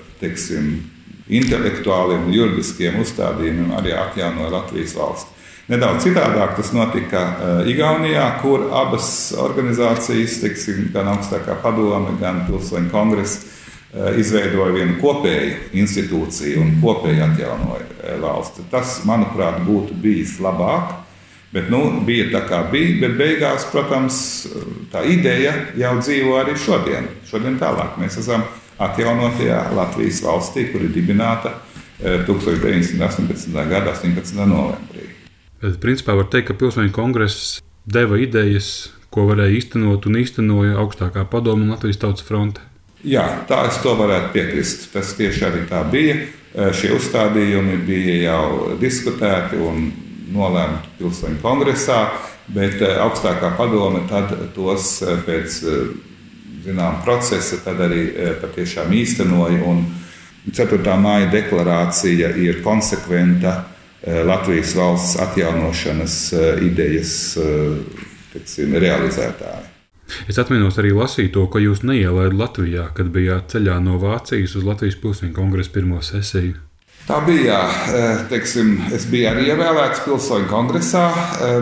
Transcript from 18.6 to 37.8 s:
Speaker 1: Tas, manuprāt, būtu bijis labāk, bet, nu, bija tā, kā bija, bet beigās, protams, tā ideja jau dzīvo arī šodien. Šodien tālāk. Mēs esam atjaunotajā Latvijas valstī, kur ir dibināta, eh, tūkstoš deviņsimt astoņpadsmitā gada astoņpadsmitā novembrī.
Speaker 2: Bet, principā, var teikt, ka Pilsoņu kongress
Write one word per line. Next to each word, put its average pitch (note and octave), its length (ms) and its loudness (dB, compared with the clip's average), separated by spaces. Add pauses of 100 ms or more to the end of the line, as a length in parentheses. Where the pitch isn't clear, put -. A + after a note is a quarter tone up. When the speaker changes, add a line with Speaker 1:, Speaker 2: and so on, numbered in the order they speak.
Speaker 1:
Tas, B2+ 340 -4
manuprāt, F#2+ 600 0
būtu G2+ 300 0
bijis G2 460 0
labāk, F#2+ 540 0 (580)
bet, F2 180 -4
nu, B2+ 340 2
bija A#2 260 0
tā, - 180 -2
kā F2 220 0
bija, E3+ 300 2
bet A#2+ 160 0
beigās, D3 540 0
protams, - 760 -2 (440)
tā F2+ 120 -2
ideja C#3 500 4 (220)
jau B2 220 0
dzīvo C3 460 2
arī D3 120 -2
šodien. C2+ 500 0 (240)
Šodien B2+ 280 -2
tālāk. E2 400 -2
Mēs G2 200 -4
esam A2+ 240 -2 (360)
atjaunotajā A#2+ 960 0
Latvijas A1 460 -2
valstī, F#2 500 -2
kur F#2+ 80 -4
ir F2 80 0
dibināta, G#2+ 640 0 (480)
eh, F2+ 260 0
tūkstoš F2 320 0
deviņsimt F2 480 0
astoņpadsmitā - 600 -4
gada G2 240 0
astoņpadsmitā F#2 560 -2
novembrī. - 580 -2 (540)
Speaker 2:
Bet, F#2 180 -2
principā, A2+ 380 0
var G2 80 4
teikt, B2 240 0
ka - 60 -4
Pilsoņu A2+ 360 2
kongress A2+ 720 -2 (240)